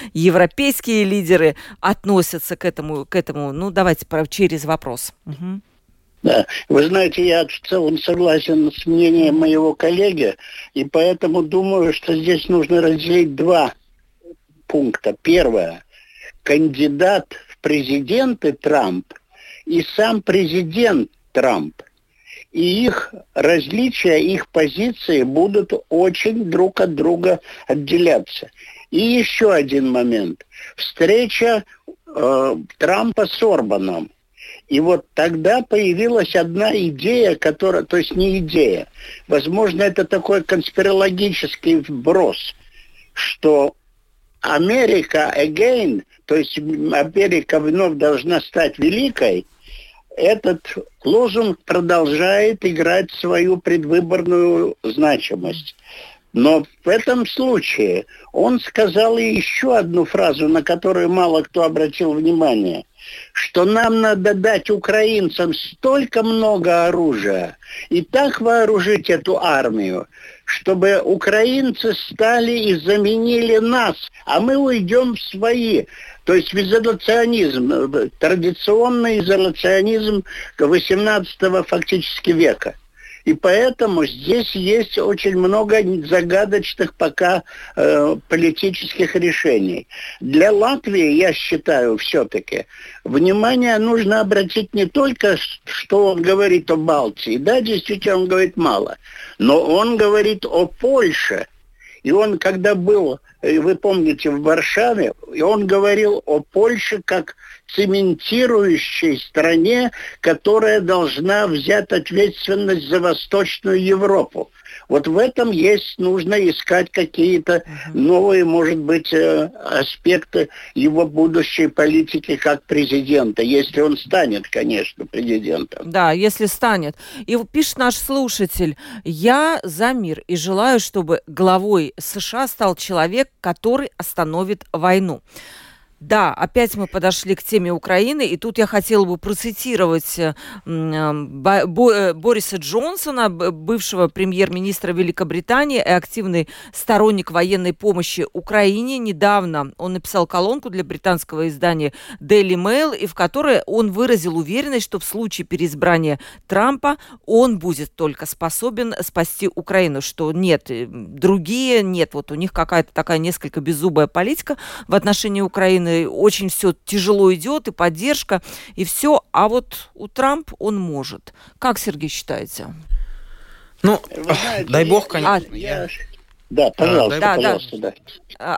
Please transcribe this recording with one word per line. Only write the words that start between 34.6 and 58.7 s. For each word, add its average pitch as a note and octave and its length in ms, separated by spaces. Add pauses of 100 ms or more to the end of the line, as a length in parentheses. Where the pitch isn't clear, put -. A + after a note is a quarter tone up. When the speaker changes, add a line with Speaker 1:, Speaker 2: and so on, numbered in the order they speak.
Speaker 2:
И C#3 120
вот F3 340
тогда E3+ 480
появилась G#3+ 760
одна F3 400
идея, F3+ 600
которая, E3 480
то F3 140
есть - 180
не F#3+ 240
идея, D#3 480 (400)
возможно, F#3 560
это F#3+ 220
такой F#3+ 380
конспирологический F#3+ 1300 (120)
вброс, D3+ 680 (580)
что D3 600 (680)
Америка E3+ 960
again, D#3 640 (220)
то D3 100
есть D#3 220
Америка D#3 1000
вновь E3 380
должна D3+ 440
стать - 380
великой, D3+ 640 (720)
этот F#3 580 (300)
лозунг A3 600
продолжает F3 1000
играть F3 460
свою F3 460
предвыборную F3 1300
значимость. C#3+ 920 (580)
Но D4 320 (200)
в - 40
этом A3 380
случае C3 800 (260)
он A#3+ 280
сказал A3 580